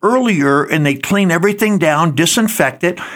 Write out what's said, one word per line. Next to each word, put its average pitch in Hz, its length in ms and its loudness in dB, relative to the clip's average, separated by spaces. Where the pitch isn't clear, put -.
earlier, 185 600 2
and 151 220 -2
they 139 80 0
clean 190 380 0
everything 202 480 0
down, 156 340 0
disinfect 165 720 0
it, 180 160 -2